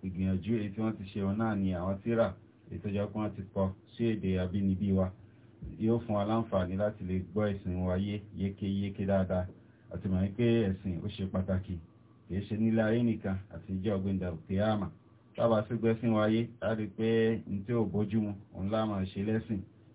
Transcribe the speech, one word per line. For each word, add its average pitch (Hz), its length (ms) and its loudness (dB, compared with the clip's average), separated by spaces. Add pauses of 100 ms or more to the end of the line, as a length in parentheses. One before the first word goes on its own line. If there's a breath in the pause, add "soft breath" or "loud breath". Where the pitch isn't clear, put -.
ìgbìyànjú 95 540 0
èyí 104 120 -2
tí 113 120 -6
wọ́n 110 160 -2
ti 98 60 -10
ṣe 98 200 -6
wọn 98 140 0
náà 113 180 0
ni 98 180 2
àwọn 92 280 -2
tírà 113 320 2 (380)
èyí 95 100 -8
tó 104 80 -4
jẹ́ 101 180 -2
pé 107 120 -6
wọ́n 107 160 -2
ti 101 60 -10 (120)
kọ 95 180 2 (160)
sí - 180 -4
èdè 95 340 2
abínibí 95 520 2
wa. 95 200 4 (680 loud breath)
Yóò 113 200 4
fún 110 160 -4
wa 101 100 2
láǹfààní 101 520 0
láti 104 260 -2
lè 92 160 0
gbọ́ 104 300 0
ẹ̀sìn 95 260 -4 (100)
wa 92 120 2
yé 101 240 -2 (160)
yékéyéké 98 680 -2
dáadáa. 95 420 2 (420 loud breath)
A - 80 -8
ti - 100 -4
mọ̀ 92 300 4
pé 120 80 4 (240)
ẹ̀sìn 92 340 -2
ó 101 40 -4
ṣe 95 180 -4
pàtàkì, 95 500 -2 (520)
kì 87 80 -6
í 101 60 -2
ṣe 104 160 -4
nílé 110 260 4
ayé 113 200 4
nìkan 101 340 0 (120)
àti - 240 -10
ìjọ 95 240 0
ọ̀gbìndà 95 340 0 (160)
kíámà. 101 420 0 (460)
Tá 117 140 2
bá 107 180 4
sì 127 80 -4
gbẹ́sìn 113 380 2
wa 107 160 4
yé, 113 180 2 (140)
a 104 140 0
rí 107 120 -2
pé 113 600 2
n 98 180 -4
tí 120 80 -2
ò 117 100 2
bójú 101 380 0
mu, 104 120 -2 (200)
òun 92 160 -4
lá 110 160 0
máa 98 200 -2
ṣe 95 200 -6
lẹ́sìn. 110 340 -2 (360 loud breath)